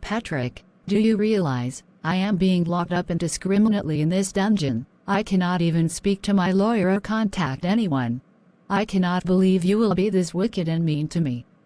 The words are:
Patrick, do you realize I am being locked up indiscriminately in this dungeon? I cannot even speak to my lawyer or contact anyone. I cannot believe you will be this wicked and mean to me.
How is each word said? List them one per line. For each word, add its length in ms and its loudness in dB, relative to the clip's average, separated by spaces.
Patrick, 640 -6
do 120 0
you 180 4
realize 640 0
I 140 -2
am 200 0
being 280 2
locked 280 -2
up 180 -2
indiscriminately 880 0
in 80 2
this 240 0
dungeon? 540 0
I 160 0
cannot 380 0
even 280 2
speak 340 -2
to 120 0
my 180 2
lawyer 380 2
or 100 2
contact 640 -4
anyone. 560 0
I 140 0
cannot 400 0
believe 400 4
you 140 2
will 160 2
be 140 0
this 240 0
wicked 360 -2
and 160 0
mean 240 0
to 120 -4
me. 240 -2